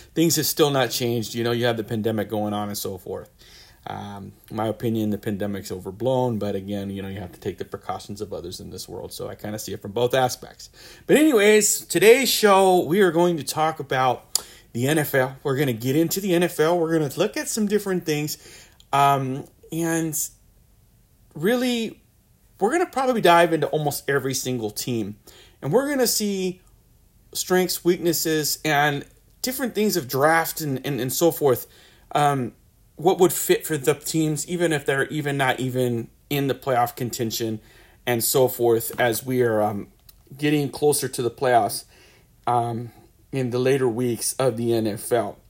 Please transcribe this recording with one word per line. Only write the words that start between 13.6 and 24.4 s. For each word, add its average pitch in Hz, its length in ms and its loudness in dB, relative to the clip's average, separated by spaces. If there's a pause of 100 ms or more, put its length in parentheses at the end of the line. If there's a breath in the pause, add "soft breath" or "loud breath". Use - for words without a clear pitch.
about 131 680 -2 (260 loud breath)
the 123 160 -2
N 156 80 2
F 147 180 0
L. 131 280 2
We're 135 160 -2
gonna 135 160 0
get 123 200 -2
into 160 240 0
the 196 160 -2
N 175 100 2
F 165 140 -4
L. 165 200 2
We're 165 200 0
gonna 147 200 -2
look - 180 -2
at 311 140 -6
some 214 160 -2
different 196 400 -2
things. 151 320 -4 (560 loud breath)
Um, 139 500 2 (260)
and 165 480 -4 (1160)
really, 233 680 -2 (560)
we're 208 140 0
gonna 349 140 2
probably 254 340 0
dive 170 320 6
into 156 140 0
almost 151 420 -4
every 139 240 0
single 123 380 -4